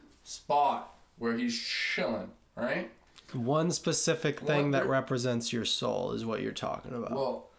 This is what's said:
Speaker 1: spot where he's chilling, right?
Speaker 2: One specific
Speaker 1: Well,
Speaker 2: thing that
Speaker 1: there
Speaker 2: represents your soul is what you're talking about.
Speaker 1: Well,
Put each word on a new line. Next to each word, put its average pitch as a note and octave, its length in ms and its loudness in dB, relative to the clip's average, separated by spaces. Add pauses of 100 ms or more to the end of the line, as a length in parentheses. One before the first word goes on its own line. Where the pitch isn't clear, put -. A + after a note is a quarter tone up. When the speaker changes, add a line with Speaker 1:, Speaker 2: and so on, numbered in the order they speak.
(240)
Speaker 1:
spot C#3+ 680 2 (240)
where A#3 180 0
he's A#3+ 200 0
chilling, - 720 -2 (260)
right? C3+ 340 -2 (420)
Speaker 2:
One D3 380 2
specific D#3 680 0
Speaker 1:
Well, D3 80 -4
Speaker 2:
thing D3 220 4
that C3 140 2
Speaker 1:
there C3 60 0
Speaker 2:
represents B2+ 640 0
your A#2 140 -2
soul A2 460 0
is A2+ 120 -4
what A2 160 -2
you're G#2+ 120 -2
talking - 420 -6
about. A#2 180 -4
Speaker 1:
Well, C3+ 320 -2 (140)